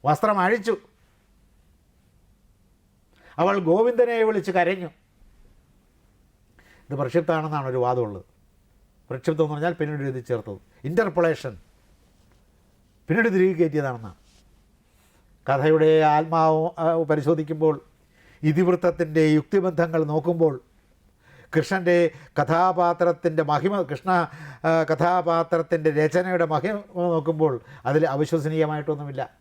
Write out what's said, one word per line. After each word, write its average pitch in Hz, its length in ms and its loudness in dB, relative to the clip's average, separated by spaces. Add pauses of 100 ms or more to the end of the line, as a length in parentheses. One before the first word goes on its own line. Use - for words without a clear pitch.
വസ്ത്രം 196 400 2
അഴിച്ചു. 226 300 0 (2750)
അവൾ 185 200 2
ഗോവിന്ദനെ 226 640 2
വിളിച്ച് 214 300 0
കരഞ്ഞു. 180 380 0 (2000)
ഇത് 143 120 -8
പ്രക്ഷിപ്താണെന്നാണ് 156 680 -2
ഒരു 127 80 -4
വാദമുള്ളത്. 120 480 -2 (840)
പ്രക്ഷിപ്തം 156 340 -2
എന്ന് 151 100 -4
പറഞ്ഞാൽ 160 180 -4
പിന്നീട് 151 300 -6
എഴുതി 131 180 -6
ചേർത്തത്, 110 380 -8 (260)
ഇൻ്റർപൊളേഷൻ, 165 720 -2 (1500)
പിന്നീട് 196 260 2
തിരികെ 185 260 4
കയറ്റിയതാണെന്നാണ്. 135 580 -2 (1300)
കഥയുടെ 156 520 4
ആത്മാവ്, 160 760 2
ആ, 165 60 -4 (260)
പരിശോധിക്കുമ്പോൾ, 156 640 0 (680)
ഇതിവൃത്തത്തിൻ്റെ 170 800 2
യുക്തിബന്ധങ്ങൾ 160 840 2
നോക്കുമ്പോൾ, 160 500 0 (1000)
കൃഷ്ണൻ്റെ 175 540 2 (300)
കഥാപാത്രത്തിൻ്റെ 170 1000 0
മഹിമ, 151 400 -2
കൃഷ്ണ, 147 280 -6 (580)
ആ, - 20 2 (200)
കഥാപാത്രത്തിൻ്റെ 165 1000 0
രചനയുടെ 170 540 0
മഹിമ 156 320 -2 (200)
നോക്കുമ്പോൾ 160 640 0 (260)
അതിൽ 151 200 2
അവിശ്വസനീയമായിട്ടൊന്നുമില്ല. 147 1200 -4 (100)